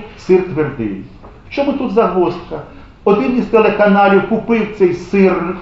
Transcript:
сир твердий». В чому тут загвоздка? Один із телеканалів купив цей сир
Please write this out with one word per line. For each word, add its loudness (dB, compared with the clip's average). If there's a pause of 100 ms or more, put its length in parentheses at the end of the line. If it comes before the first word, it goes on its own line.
(180)
сир 2
твердий». -6 (480)
В -16
чому -2
тут -4
загвоздка? -2 (420)
Один 2
із -2
телеканалів 2
купив -2
цей 2
сир 0